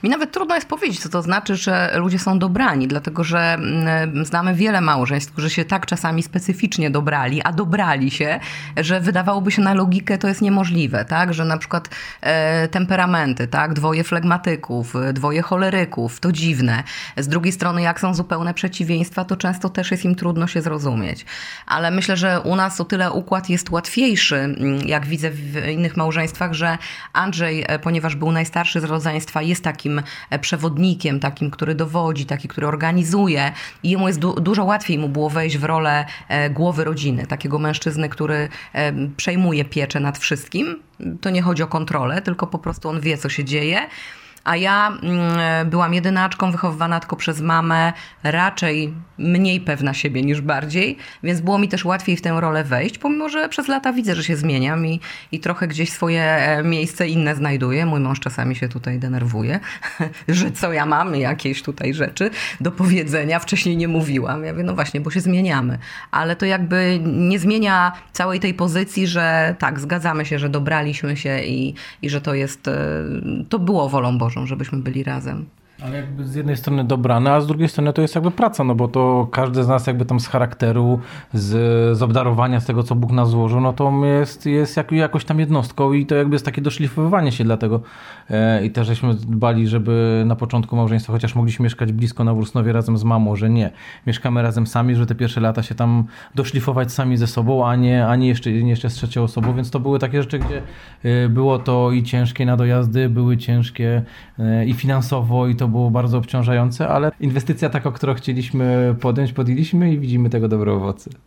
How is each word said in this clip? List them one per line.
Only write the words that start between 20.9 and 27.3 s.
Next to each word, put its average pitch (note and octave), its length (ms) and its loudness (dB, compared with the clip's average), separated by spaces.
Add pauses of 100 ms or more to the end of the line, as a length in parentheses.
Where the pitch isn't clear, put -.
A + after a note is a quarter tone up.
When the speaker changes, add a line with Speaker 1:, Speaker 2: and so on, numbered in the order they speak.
Speaker 1:
Ale E3 260 0
myślę, F#3 260 0
że F3+ 240 2
u F3 140 0
nas F#3+ 260 0
o E3+ 40 -2
tyle F#3 260 0
układ F#3 380 -4
jest F3 200 0
łatwiejszy, F3+ 680 2
mm, C#3 520 -2
jak D3+ 180 0
widzę D#3 260 -2
w D3 360 -6
innych D#3+ 300 0
małżeństwach, D#3+ 560 -2
że E3 240 0 (360)
Andrzej, E3 540 -2